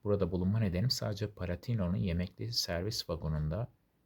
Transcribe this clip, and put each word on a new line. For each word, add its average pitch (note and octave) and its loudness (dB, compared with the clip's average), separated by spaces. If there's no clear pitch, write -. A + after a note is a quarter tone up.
Burada G2 2
bulunma F#2 2
nedenim G2+ 2
sadece G#2+ -2
Palatino'nun F2+ -2
yemekli G2 -2
servis F#2 -2
vagonunda D#2+ -2